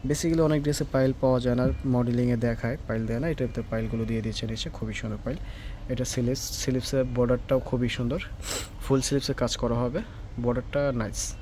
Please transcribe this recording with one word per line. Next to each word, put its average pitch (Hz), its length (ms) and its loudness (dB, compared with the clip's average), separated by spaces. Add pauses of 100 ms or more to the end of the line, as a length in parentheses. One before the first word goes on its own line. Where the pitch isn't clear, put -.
basically 160 380 2
অনেক 156 200 4
ড্রেসে 147 300 0
পায়েল 135 280 4
পাওয়া 127 200 4
যায় 123 200 2
না, 131 140 4 (120)
মডেলিংয়ে 123 520 4
দেখায় 117 460 0
পায়েল 113 220 -2
দেয় 117 160 0
না, 165 80 0
এটাতে 127 400 -2
পায়েলগুলো 113 360 0
দিয়ে 113 160 0
দিয়েছে 110 260 -2
নিচে, 113 220 -4
খুবই 110 240 -6
সুন্দর 107 280 -4
পায়েল। 135 180 -4 (500)
এটা 127 160 -2
স্লিভস, 123 540 -2
স্লিভসের 131 540 0
বর্ডারটাও 123 460 2
খুবই 123 300 0
সুন্দর, 127 400 -2 (520)
ফুল 135 200 4
স্লিভসে 139 320 0
কাজ - 240 0
করা 117 180 0
হবে, 123 280 0 (360)
বর্ডারটা 123 520 0
নাইস। 110 500 -4